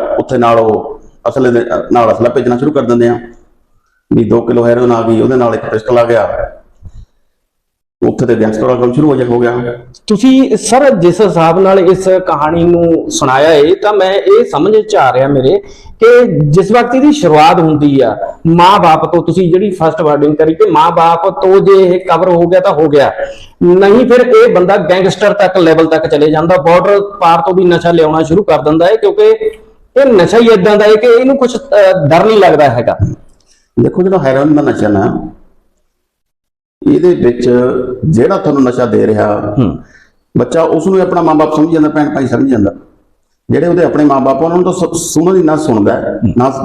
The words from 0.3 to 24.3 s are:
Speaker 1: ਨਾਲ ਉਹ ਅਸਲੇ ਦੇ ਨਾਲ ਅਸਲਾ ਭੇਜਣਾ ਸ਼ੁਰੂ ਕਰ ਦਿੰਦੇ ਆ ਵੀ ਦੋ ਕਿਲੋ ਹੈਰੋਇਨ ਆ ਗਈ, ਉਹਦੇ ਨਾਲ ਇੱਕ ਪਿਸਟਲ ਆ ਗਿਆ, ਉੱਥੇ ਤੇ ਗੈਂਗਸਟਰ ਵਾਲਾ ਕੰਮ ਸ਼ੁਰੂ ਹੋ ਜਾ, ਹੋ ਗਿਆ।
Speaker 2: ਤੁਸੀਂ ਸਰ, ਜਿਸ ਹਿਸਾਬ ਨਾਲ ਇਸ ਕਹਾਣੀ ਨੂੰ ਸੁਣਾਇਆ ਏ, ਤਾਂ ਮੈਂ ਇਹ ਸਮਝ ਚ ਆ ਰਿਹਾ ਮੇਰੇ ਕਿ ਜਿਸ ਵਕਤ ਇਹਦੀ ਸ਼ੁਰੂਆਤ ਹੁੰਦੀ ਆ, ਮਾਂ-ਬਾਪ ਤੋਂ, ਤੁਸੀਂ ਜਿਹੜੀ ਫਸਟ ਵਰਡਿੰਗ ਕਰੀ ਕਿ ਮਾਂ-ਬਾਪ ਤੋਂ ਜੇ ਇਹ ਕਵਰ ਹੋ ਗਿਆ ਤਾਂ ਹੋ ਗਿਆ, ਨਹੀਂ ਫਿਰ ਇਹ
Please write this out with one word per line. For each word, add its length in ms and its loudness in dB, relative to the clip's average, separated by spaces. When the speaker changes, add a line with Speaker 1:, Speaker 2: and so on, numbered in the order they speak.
Speaker 1:
ਨਾਲ 200 0
ਉਹ 420 -4
ਅਸਲੇ 220 -2
ਦੇ 140 0
ਨਾਲ 200 2
ਅਸਲਾ 160 -2
ਭੇਜਣਾ 300 -2
ਸ਼ੁਰੂ 140 -2
ਕਰ 100 -2
ਦਿੰਦੇ 260 0
ਆ 120 -2
ਵੀ 120 0
ਦੋ 160 0
ਕਿਲੋ 260 -2
ਹੈਰੋਇਨ 260 0
ਆ 100 -2
ਗਈ, 180 0
ਉਹਦੇ 160 0
ਨਾਲ 180 0
ਇੱਕ 100 -8
ਪਿਸਟਲ 340 -4
ਆ 60 2
ਗਿਆ, 460 -2
ਉੱਥੇ 180 -4
ਤੇ 140 0
ਗੈਂਗਸਟਰ 240 -2
ਵਾਲਾ 160 -2
ਕੰਮ 120 0
ਸ਼ੁਰੂ 180 0
ਹੋ 60 0
ਜਾ, 80 -2
ਹੋ 160 -2
ਗਿਆ। 340 -4
Speaker 2:
ਤੁਸੀਂ 500 2
ਸਰ, 380 2
ਜਿਸ 260 0
ਹਿਸਾਬ 400 2
ਨਾਲ 180 2
ਇਸ 300 0
ਕਹਾਣੀ 560 -2
ਨੂੰ 460 0
ਸੁਣਾਇਆ 420 0
ਏ, 220 2
ਤਾਂ 180 -2
ਮੈਂ 200 0
ਇਹ 320 2
ਸਮਝ 320 -2
ਚ 200 -2
ਆ 160 2
ਰਿਹਾ 160 0
ਮੇਰੇ 300 0
ਕਿ 440 4
ਜਿਸ 280 0
ਵਕਤ 220 0
ਇਹਦੀ 180 2
ਸ਼ੁਰੂਆਤ 480 2
ਹੁੰਦੀ 400 0
ਆ, 160 -2
ਮਾਂ-ਬਾਪ 680 2
ਤੋਂ, 80 0
ਤੁਸੀਂ 300 -2
ਜਿਹੜੀ 180 0
ਫਸਟ 320 -4
ਵਰਡਿੰਗ 340 0
ਕਰੀ 180 0
ਕਿ 160 0
ਮਾਂ-ਬਾਪ 720 0
ਤੋਂ 180 4
ਜੇ 220 4
ਇਹ 180 0
ਕਵਰ 280 -2
ਹੋ 140 2
ਗਿਆ 180 2
ਤਾਂ 120 0
ਹੋ 160 0
ਗਿਆ, 240 2
ਨਹੀਂ 460 4
ਫਿਰ 180 4
ਇਹ 280 4